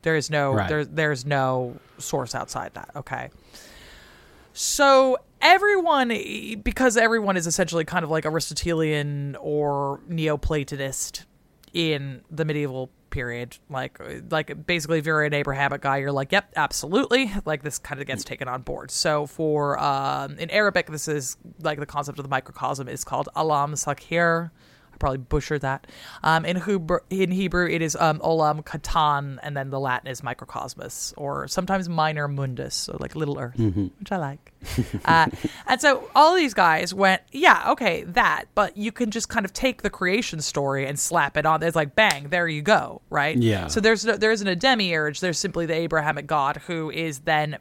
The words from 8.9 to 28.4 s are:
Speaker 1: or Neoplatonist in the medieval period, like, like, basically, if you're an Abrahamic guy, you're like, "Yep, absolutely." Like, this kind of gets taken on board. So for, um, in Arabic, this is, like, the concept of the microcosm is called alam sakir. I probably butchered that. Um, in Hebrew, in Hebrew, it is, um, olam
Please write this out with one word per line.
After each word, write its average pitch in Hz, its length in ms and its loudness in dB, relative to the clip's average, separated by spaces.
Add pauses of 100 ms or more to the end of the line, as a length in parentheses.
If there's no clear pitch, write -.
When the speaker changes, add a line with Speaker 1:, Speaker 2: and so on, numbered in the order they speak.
Speaker 1:
or 143 600 -2 (100)
Neoplatonist 147 1120 -2 (480)
in 143 480 -2 (100)
the 160 140 -2
medieval 139 460 -4 (200)
period, 120 460 -6 (140)
like, 131 280 -8 (320)
like, 151 360 -4
basically, 165 320 0
if 151 80 -4
you're 156 160 0
an 147 120 0
Abrahamic 139 460 -2
guy, 139 180 0
you're 139 140 -2
like, 139 200 -2
"Yep, 190 240 0
absolutely." 208 760 0 (140)
Like, 151 180 -4
this 139 160 -8
kind 139 220 -10
of 139 60 -8
gets 135 180 -6
taken 127 240 -10
on 127 140 -6
board. - 280 -10
So 151 360 0
for, 147 520 0
um, 139 600 -2
in 165 120 -8
Arabic, 196 380 2
this 151 200 -8
is, 147 280 -4 (260)
like, 151 160 -2
the 147 80 -8
concept 143 320 -6
of 139 60 -8
the 135 60 -8
microcosm 131 580 -4
is 123 160 -8
called 139 300 -4
alam 151 400 2
sakir. 165 760 0 (420)
I - 60 -20
probably 135 200 0
butchered 143 440 -2
that. 135 240 -4 (360)
Um, 160 220 4
in 180 160 0
Hebrew, 175 380 0 (100)
in 190 220 0
Hebrew, 180 380 0
it 165 120 0
is, 160 160 -2
um, 156 240 2
olam 156 440 2